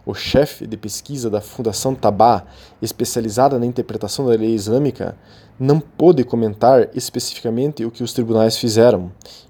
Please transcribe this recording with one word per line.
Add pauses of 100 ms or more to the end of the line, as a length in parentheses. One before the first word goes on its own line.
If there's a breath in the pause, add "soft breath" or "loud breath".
o
chefe
de
pesquisa
da
Fundação
Tabá, (380 soft breath)
especializada
na
interpretação
da
lei
islâmica, (420 soft breath)
não
pôde
comentar
especificamente
o
que
os
tribunais
fizeram, (400 loud breath)